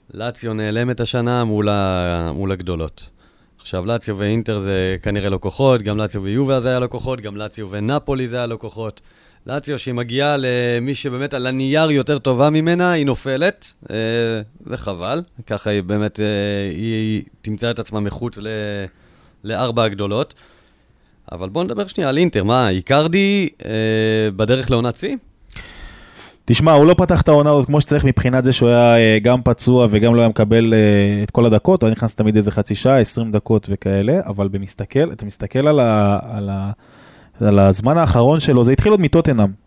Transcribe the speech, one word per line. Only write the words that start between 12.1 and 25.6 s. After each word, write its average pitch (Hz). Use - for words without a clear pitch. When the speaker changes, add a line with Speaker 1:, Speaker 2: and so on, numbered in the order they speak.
Speaker 1:
טובה 131
ממנה, 170
היא 156
נופלת, 135
אה, -
וחבל. 104
ככה 107
היא 104
באמת, 104
אה, 107
היא, 104
היא 110
תמצא 107
את 117
עצמה 107
מחוץ 104
ל-, 104
לארבע 113
הגדולות. 104
אבל 92
בוא 160
נדבר 202
שנייה 165
על 139
אינטר, 165
מה, 117
איקרדי, 165
אה, -
בדרך 120
לעונת 120
שיא? 247